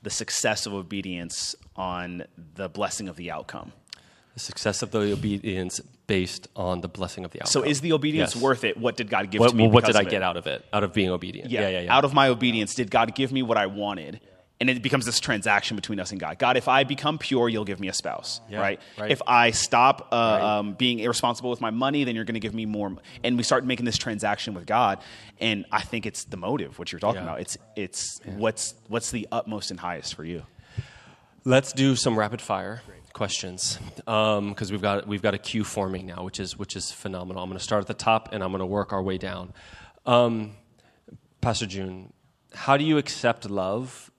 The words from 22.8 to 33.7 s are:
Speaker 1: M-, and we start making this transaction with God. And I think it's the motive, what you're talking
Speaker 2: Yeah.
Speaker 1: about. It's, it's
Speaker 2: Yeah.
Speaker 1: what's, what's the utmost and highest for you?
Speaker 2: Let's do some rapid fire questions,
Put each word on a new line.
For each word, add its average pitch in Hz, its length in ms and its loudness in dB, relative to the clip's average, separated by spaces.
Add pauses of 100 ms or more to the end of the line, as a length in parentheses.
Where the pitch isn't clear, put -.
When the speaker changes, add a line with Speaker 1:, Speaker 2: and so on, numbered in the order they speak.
Speaker 1:
M-, 95 120 -8 (240)
and 123 140 2
we 117 60 0
start 131 220 2
making 120 200 -2
this 113 120 -2
transaction 107 560 -2
with 87 140 -10
God. 104 320 4 (400)
And 107 320 -2
I 107 100 0
think 113 240 -6
it's - 200 -8
the 107 120 -12
motive, 90 400 -4
what 87 140 -10
you're 85 80 -12
talking 101 220 0
Speaker 2:
Yeah. 85 80 -8
Speaker 1:
about. 73 120 -6
It's, - 160 -8 (180)
it's - 480 -8
Speaker 2:
Yeah. 95 120 -10
Speaker 1:
what's, 110 400 -2 (120)
what's 113 240 -4
the 113 200 -6
utmost 107 400 -6
and - 80 -12
highest 87 340 -8
for 78 100 -12
you? 82 200 -8 (1000)
Speaker 2:
Let's 131 300 4
do 135 220 4
some 117 240 2
rapid 107 220 0
fire 98 400 -4 (320)
questions, - 640 -4 (280)